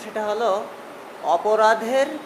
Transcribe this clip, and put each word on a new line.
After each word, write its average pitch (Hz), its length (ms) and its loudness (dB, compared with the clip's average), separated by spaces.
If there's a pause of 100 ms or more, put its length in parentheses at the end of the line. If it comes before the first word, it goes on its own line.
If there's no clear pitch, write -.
সেটা 220 220 -6
হলো 214 380 0 (600)
অপরাধের 220 800 4 (200)